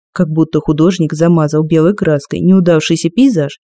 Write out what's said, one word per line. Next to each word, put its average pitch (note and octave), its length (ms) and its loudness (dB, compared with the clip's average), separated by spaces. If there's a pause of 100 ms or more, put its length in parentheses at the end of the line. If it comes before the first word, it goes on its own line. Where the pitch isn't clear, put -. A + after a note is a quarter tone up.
(140)
как E3+ 160 -2
будто D#3 300 0
художник D#3+ 540 0
замазал D#3 500 0
белой D#3+ 300 0
краской D#3 460 -4
неудавшийся E3+ 720 0
пейзаж. F#3+ 580 0